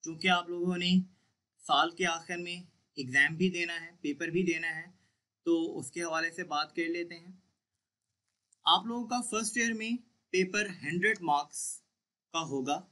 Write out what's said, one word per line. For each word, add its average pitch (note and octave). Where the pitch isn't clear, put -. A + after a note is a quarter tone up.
चूँकि D#3+
आप F3
लोगों F3
ने F3
साल D#3
के F#3
आखिर E3+
में F3
exam C#3
भी F3+
देना F3
है, E3+
paper D3
भी F3
देना E3
है, D#3+
तो E3+
उसके -
हवाले E3
से F3+
बात D3+
कर E3
लेते F3
हैं। F3
आप F#3
लोगों A#3
का B3
first A3
year A3+
में A3+
paper F#3+
hundred F3+
marks -
का E3
होगा C#3+